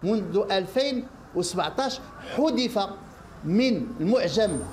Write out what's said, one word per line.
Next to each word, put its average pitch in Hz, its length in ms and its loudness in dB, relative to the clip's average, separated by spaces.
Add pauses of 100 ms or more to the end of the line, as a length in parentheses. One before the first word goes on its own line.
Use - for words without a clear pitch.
منذ 196 480 2
ألفين 247 560 0 (280)
وسبعتاش 175 640 -2 (360)
حذف 247 440 2 (680)
من 196 420 4 (120)
المعجم 175 600 2 (140)